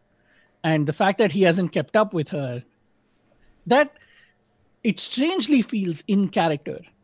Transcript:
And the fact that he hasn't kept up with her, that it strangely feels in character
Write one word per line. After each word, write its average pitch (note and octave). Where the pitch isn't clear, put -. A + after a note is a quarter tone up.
And D#3
the D3+
fact G3
that G#3
he F#3+
hasn't F3
kept -
up G#3+
with D#3+
her, B2+
that C#4+
it G#3+
strangely D4
feels F#3
in G3
character E3